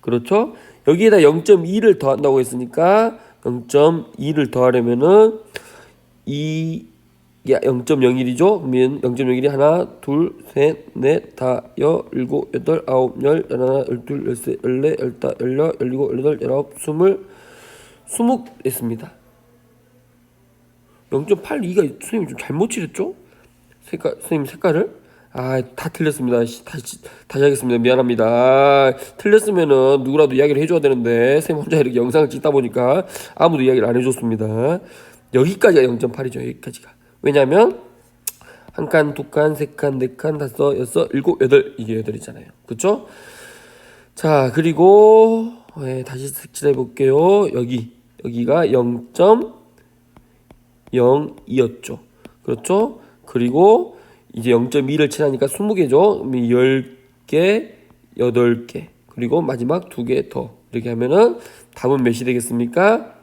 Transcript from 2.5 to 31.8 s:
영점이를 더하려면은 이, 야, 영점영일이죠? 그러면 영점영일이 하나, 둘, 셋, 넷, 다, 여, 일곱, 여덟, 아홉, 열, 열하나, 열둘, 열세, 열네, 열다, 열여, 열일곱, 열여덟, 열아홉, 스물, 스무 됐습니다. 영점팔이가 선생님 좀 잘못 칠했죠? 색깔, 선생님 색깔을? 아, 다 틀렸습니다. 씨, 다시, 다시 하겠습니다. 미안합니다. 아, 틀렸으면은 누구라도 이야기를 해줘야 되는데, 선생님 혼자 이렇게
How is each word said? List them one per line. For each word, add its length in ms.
영점이를 1040
더하려면은 880
이, 600
야, 140
영점영일이죠? 960
그러면 440
영점영일이 440
하나, 400
둘, 340
셋, 400
넷, 420
다, 280
여, 340
일곱, 400
여덟, 340
아홉, 360
열, 260
열하나, 400
열둘, 380
열세, 360
열네, 360
열다, 400
열여, 420
열일곱, 300
열여덟, 300
열아홉, 360
스물, 480
스무 400
됐습니다. 500
영점팔이가 680
선생님 280
좀 80
잘못 320
칠했죠? 460
색깔, 360
선생님 260
색깔을? 560
아, 280
다 140
틀렸습니다. 560
씨, 200
다시, 360
다시 160
하겠습니다. 360
미안합니다. 460
아, 680
틀렸으면은 840
누구라도 320
이야기를 260
해줘야 180
되는데, 600
선생님 240
혼자 140
이렇게 180